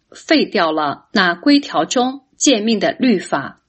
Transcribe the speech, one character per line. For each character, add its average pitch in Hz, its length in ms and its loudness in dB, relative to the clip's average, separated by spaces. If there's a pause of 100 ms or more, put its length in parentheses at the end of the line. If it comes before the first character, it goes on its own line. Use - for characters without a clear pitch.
(120)
废 277 340 0
掉 170 260 -2
了 151 400 -4
那 185 220 2
规 285 260 2
条 170 260 -2
中 262 400 -2 (120)
诫 240 240 2
命 220 180 0
的 - 120 0
律 240 260 0
法 - 520 -6